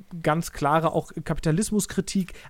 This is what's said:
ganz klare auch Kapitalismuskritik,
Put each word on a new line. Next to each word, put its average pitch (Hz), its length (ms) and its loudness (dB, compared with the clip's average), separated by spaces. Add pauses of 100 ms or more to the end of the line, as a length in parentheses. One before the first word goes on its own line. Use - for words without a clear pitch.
(240)
ganz 160 280 2
klare 156 400 2
auch - 200 -2 (120)
Kapitalismuskritik, 185 1120 0 (160)